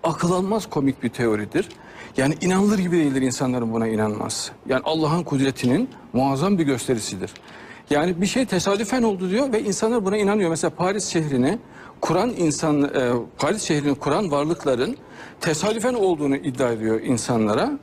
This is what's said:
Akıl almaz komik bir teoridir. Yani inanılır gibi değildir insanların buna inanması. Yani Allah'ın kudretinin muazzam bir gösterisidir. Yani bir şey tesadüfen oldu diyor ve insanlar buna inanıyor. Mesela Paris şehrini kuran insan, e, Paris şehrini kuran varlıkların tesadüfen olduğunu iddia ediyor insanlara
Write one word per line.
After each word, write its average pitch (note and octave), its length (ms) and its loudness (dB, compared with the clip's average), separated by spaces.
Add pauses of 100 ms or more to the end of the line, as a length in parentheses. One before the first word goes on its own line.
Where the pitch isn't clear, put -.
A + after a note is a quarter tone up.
Akıl E3+ 300 0
almaz F#3+ 380 0
komik C3+ 320 0
bir B2 60 -2
teoridir. A2+ 600 -2 (480)
Yani C3+ 240 2
inanılır F#3+ 380 4
gibi F3 180 2
değildir C#3+ 260 2
insanların B2 500 0
buna A2+ 160 0
inanması. G#2+ 640 -2 (160)
Yani C3 160 0
Allah'ın D#3+ 380 0
kudretinin C3+ 680 0 (220)
muazzam C#3 460 2
bir E3 60 2
gösterisidir. A#2 680 -2 (600)
Yani D#3+ 300 2
bir G3+ 60 2
şey B3 200 0
tesadüfen G3+ 560 0
oldu F#3+ 280 0
diyor B3+ 220 0
ve A3 100 0
insanlar A3 420 0
buna F#3+ 120 0
inanıyor. G3+ 340 2
Mesela E3 200 0
Paris F#3+ 360 -2
şehrini D3+ 520 0 (420)
kuran F#3+ 300 0
insan, D3+ 520 0
e, C3+ 300 2 (260)
Paris F3+ 240 0
şehrini D3 320 0
kuran D#3 360 0
varlıkların D3 680 0 (440)
tesadüfen G#3 540 0
olduğunu D#3+ 420 2
iddia C3 360 0
ediyor A2 280 0
insanlara B2 840 0